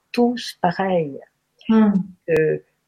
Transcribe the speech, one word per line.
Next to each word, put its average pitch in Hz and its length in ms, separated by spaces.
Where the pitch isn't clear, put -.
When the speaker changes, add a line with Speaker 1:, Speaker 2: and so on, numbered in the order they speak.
Speaker 1:
tous 240 500
pareils. 175 580
Speaker 2:
Mm. 220 240
Speaker 1:
Que 156 360